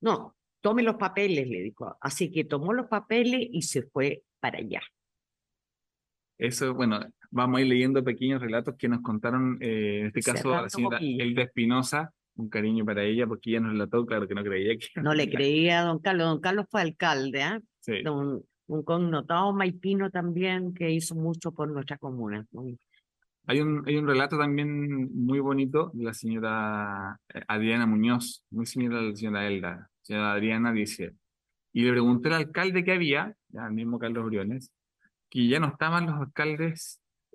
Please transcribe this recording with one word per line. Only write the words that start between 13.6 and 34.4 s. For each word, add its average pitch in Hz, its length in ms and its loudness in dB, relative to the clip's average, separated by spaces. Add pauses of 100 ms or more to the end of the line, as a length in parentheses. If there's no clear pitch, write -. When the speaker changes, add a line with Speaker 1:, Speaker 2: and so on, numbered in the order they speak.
Speaker 2:
nos 113 140 0
relató, 107 300 0
claro, 110 220 -2
que 101 80 -4
no 101 80 -4
creía 101 340 0
que - 120 -12 (120)
Speaker 1:
No 151 140 2
le 147 160 2
Speaker 2:
<laughs> - 0 -
Speaker 1:
creía 156 520 4
a - 20 2
don 165 160 0
Carlos. 175 260 2
Don 160 140 2
Carlos 190 280 0
fue 214 120 0
alcalde, 143 640 0
¿ah? 208 160 -2 (180)
Speaker 2:
Sí. 107 240 -2
Speaker 1:
Don, 143 400 -2 (240)
un 156 160 -4
connotado 170 720 0
maipino 196 580 0
también 180 640 -2
que 170 160 -2
hizo 165 240 -2
mucho 165 380 -2
por 151 180 -4
nuestra 143 260 -6
comuna. 110 540 -6
Muy 123 260 -12 (720)
Speaker 2:
Hay 131 140 2
un, 151 260 0
hay 147 120 2
un 151 100 0
relato 143 280 2
también 143 800 0
muy 123 240 2
bonito 139 560 0
de 120 100 -6
la 113 100 -4
señora, 107 1080 -4 (120)
eh, - 140 -10
Adriana 113 400 2
Muñoz, 117 640 2
muy 113 160 -4
similar 120 320 -2
a 117 40 0
la 110 120 -2
señora 104 320 -2
Elda. 98 240 -2
La 87 180 -12 (140)
señora 104 300 0
Adriana 110 400 2
dice, 104 420 -4 (580)
"Y 120 120 2
le 123 80 4
pregunté 123 380 4
al 165 40 2
alcalde 175 480 0
que 180 100 2
había", 175 440 0 (140)
ya 110 160 -10
el 107 80 -6
mismo 117 260 -2
Carlos 117 260 -4
Briones, 110 460 -4 (580)